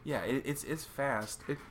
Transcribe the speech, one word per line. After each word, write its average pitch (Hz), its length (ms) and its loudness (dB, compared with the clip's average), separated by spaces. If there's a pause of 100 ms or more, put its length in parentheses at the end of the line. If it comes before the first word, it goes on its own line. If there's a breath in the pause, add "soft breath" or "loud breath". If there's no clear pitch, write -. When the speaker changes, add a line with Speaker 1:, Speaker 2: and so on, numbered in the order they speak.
Speaker 1:
Yeah, 139 200 2
it, 123 220 4
it's, 143 200 0
it's 156 200 -2
fast. 120 640 0
Speaker 2:
It, 143 100 0 (140)